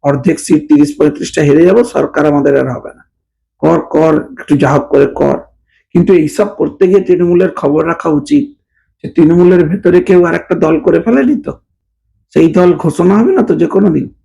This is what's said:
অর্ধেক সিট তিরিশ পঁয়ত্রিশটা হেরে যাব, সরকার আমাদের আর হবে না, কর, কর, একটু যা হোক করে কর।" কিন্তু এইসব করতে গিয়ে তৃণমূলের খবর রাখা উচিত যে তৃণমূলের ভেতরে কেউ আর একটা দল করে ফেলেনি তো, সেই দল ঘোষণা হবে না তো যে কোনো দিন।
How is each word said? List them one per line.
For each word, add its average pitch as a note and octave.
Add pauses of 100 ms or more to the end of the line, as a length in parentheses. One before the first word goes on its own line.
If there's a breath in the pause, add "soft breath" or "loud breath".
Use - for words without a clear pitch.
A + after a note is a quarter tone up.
অর্ধেক C#3+
সিট -
তিরিশ D3
পঁয়ত্রিশটা D3+
হেরে D3
যাব, A3
সরকার D3
আমাদের C#3+
আর C3
হবে -
না, - (480)
কর, D#3+
কর, D3+ (160)
একটু -
যা C3
হোক -
করে C#3+
কর।" C#3 (540)
কিন্তু F#3
এইসব F3
করতে E3
গিয়ে F#3+
তৃণমূলের F3
খবর D3+
রাখা E3
উচিত D3 (400)
যে -
তৃণমূলের F3
ভেতরে F3+
কেউ F3+
আর E3
একটা E3+
দল D#3+
করে E3
ফেলেনি B3+
তো, - (800)
সেই E3
দল F3+
ঘোষণা E3+
হবে B3+
না F#4
তো F3
যে D#3+
কোনো G3
দিন। - (100)